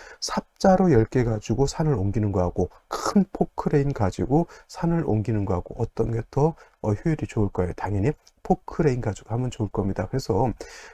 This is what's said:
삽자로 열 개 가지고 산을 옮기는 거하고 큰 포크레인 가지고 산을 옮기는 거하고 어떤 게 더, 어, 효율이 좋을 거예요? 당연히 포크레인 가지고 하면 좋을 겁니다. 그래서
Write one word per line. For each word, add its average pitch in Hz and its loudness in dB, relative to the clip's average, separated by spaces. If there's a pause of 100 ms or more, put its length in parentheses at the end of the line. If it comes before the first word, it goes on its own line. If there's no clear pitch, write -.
(220)
삽자로 185 2
열 110 6
개 127 0
가지고 113 0
산을 151 0
옮기는 101 0
거하고 90 0 (180)
큰 - 2
포크레인 143 0
가지고 113 0 (200)
산을 170 0
옮기는 107 0
거하고 90 -4
어떤 117 -2
게 117 -2
더, 156 0 (280)
어, 107 0
효율이 151 0
좋을 - 0
거예요? 90 -2
당연히 101 -2 (320)
포크레인 123 0
가지고 110 -6
하면 123 -2
좋을 107 -4
겁니다. 95 -2
그래서 120 0 (420)